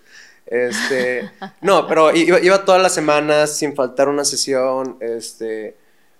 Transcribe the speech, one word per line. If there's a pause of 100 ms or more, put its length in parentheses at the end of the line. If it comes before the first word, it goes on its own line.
(460)
Este, (300)
no,
pero
i-,
iba,
iba
todas
las
semanas
sin
faltar
una
sesión,
este, (440)